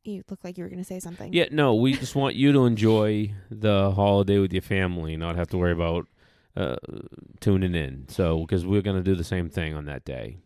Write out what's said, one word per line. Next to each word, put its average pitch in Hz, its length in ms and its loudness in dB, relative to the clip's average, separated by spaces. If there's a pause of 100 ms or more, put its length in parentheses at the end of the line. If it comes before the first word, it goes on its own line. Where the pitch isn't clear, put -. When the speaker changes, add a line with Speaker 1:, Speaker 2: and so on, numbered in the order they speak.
Speaker 1:
You 196 280 -12
look 190 120 -14
like 180 140 -14
you 175 60 -10
were 180 80 -12
gonna 180 120 -12
say 185 160 -12
something. - 320 -14
Speaker 2:
Yeah, 165 200 2
no, 143 240 4
we 131 180 2
just 131 220 -6
want 139 200 0
you 139 180 4
to 135 120 6
enjoy 107 720 2 (160)
the 104 400 2
holiday 101 480 4
with 95 120 2
your 92 120 -2
family, 90 520 -2
not 82 200 -4
have 85 140 -2
to 92 100 -2
worry 87 140 2
about, 85 340 -2 (480)
uh, 65 220 -4 (600)
tuning 95 360 2
in. 67 340 -6
So, 82 380 0
'cause 90 180 -2
we're 98 160 0
gonna 95 220 -2
do 95 100 2
the 85 100 -2
same 87 240 -4
thing 80 280 -6
on 76 100 -8
that 69 180 -10
day. 60 420 -12